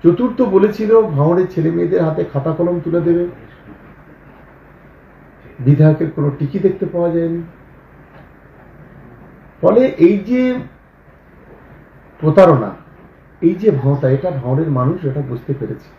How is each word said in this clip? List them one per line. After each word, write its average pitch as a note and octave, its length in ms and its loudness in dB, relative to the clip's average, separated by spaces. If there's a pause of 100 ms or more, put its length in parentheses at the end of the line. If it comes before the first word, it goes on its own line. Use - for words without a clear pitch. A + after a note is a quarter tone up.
চতুর্থ A#3+ 380 2
বলেছিল G#3 600 2
ভাঙড়ের F3 480 0
ছেলে D#3+ 200 -2
মেয়েদের E3+ 340 -2
হাতে D#3 280 -4
খাতা C#3+ 200 -4
কলম F3 280 -2
তুলে E3+ 200 -2
দেবে, F3 260 0 (2250)
বিধায়কের D3+ 500 2
কোনো D3 200 -4
টিকি D3 280 -6
দেখতে F#3 280 -2
পাওয়া E3+ 240 -2
যায়নি। E3+ 320 -4 (2250)
ফলে G3+ 260 4
এই G3 320 4
যে B3+ 360 0 (1700)
প্রতারণা, D#3 500 4 (680)
এই E3+ 140 2
যে G3+ 160 2
ভাঁওতা, C3+ 400 0
এটা C3+ 200 -2
ভাঙড়ের C#3 400 -4
মানুষ C3+ 340 -2
এটা C#3 160 -4
বুঝতে C3 400 -8
পেরেছে G#2 280 -12 (100)